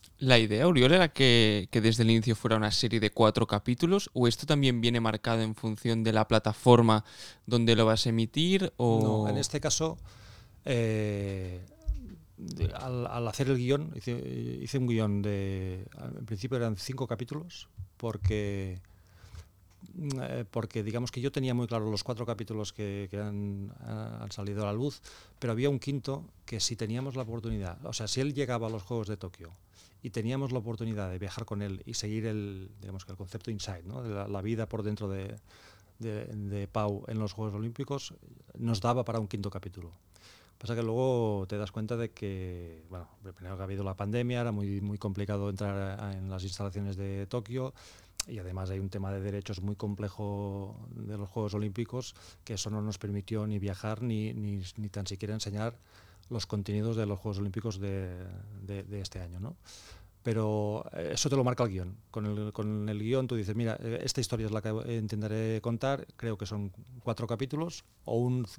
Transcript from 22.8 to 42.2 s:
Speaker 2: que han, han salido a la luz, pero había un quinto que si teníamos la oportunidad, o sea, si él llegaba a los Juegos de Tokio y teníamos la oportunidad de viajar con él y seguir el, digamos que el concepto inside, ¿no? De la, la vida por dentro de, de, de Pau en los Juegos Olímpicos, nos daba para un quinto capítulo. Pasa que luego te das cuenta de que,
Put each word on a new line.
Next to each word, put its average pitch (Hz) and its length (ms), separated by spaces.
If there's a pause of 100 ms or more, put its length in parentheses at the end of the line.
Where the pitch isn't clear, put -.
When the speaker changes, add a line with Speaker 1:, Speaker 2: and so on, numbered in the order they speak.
Speaker 2:
que 101 100
han, 101 600
han 113 520
salido 101 300
a 104 40
la 101 60
luz, 131 300 (360)
pero 120 140
había 123 160
un 139 100
quinto 139 460 (220)
que 113 140
si - 140
teníamos 120 420
la 131 60
oportunidad, 110 640
o - 80
sea, 110 160
si 127 140
él 143 100
llegaba 123 360
a - 20
los 110 120
Juegos 110 260
de 104 100
Tokio 85 320 (520)
y 117 80
teníamos 123 420
la 127 60
oportunidad 107 520
de 90 80
viajar 101 280
con 101 160
él 98 240
y 117 80
seguir 107 320
el, 101 440 (120)
digamos 95 240
que - 60
el 95 40
concepto 98 340
inside, 98 340
¿no? 123 180
De 117 80
la, 101 180
la 98 140
vida 110 260
por 107 140
dentro 104 260
de, 98 280 (640)
de, 110 280
de 101 420
Pau 104 380
en 110 120
los 107 140
Juegos 107 220
Olímpicos, 117 580 (460)
nos 113 240
daba 120 240
para 113 120
un 104 100
quinto 101 200
capítulo. 87 440 (640)
Pasa 117 160
que 117 80
luego 113 680
te 104 80
das 101 160
cuenta 113 240
de 113 140
que, 90 800